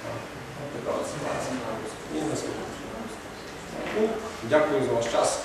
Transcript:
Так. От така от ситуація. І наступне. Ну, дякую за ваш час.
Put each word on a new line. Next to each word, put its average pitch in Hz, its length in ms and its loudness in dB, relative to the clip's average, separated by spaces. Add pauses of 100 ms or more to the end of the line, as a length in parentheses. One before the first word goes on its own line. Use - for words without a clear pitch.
Так. 117 140 -6 (440)
От - 140 -6
така - 240 -2
от - 140 0
ситуація. - 400 -2 (600)
І - 20 2 (140)
наступне. - 340 -2 (1300)
Ну, 214 60 6 (520)
дякую 147 320 8
за 117 120 2
ваш 117 80 4 (100)
час. - 140 6 (160)